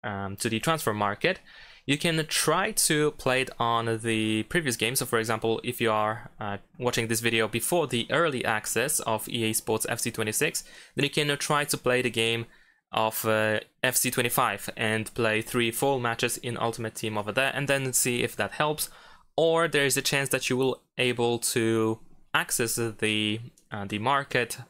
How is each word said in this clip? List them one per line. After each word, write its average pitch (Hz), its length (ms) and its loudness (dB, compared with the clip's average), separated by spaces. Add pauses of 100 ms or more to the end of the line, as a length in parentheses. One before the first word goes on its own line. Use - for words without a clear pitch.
um, 98 340 -6
to 117 120 -2
the 110 100 0
transfer 156 340 0
market. 104 460 0 (460)
You 139 120 0
can 160 300 0
try 185 440 2
to 151 400 2
play 131 300 0
it 127 160 -4
on 117 460 2
the 110 400 2
previous 147 320 -2
game. 117 200 0
So 131 100 0
for 117 140 0
example, 113 440 0
if 120 160 -6
you 113 120 2
are, 107 380 0 (100)
uh, 101 180 -4 (200)
watching 120 300 0
this 113 140 0
video 113 260 4
before 147 400 0
the 120 220 -2
early 147 340 0
access 113 580 0
of 110 280 -2
E 113 160 -2
A 110 80 0
Sports 110 340 0
F 117 140 -4
C 120 100 -2
twenty-six, 110 540 -2 (300)
then 135 80 0
you 143 60 0
can, 147 220 0
uh, 139 60 0
try 147 260 0
to - 140 -2
play 127 240 2
the 123 80 0
game 113 360 0 (460)
of, 110 340 0
uh, 107 340 2 (240)
F 127 120 0
C - 160 2
twenty-five 120 680 0
and 110 360 -2
play 110 280 2
three 117 300 0
full 139 280 0
matches 120 380 -2
in 120 200 -6
Ultimate 113 380 -4
Team 107 220 -4
over 104 140 -4
there, 131 220 2
and 139 140 -4
then 135 260 0
see 120 300 2
if 117 120 -2
that 101 180 -2
helps. 151 360 -2 (460)
Or 165 320 4
there 147 180 4
is 135 120 2
a - 40 0
chance 139 280 0
that - 200 0
you 127 80 2
will 123 240 0 (160)
able 120 420 2
to 113 600 2 (340)
access 143 420 0
the, 107 640 0 (320)
uh, 101 140 -8
the 101 140 -4
market 127 580 0 (120)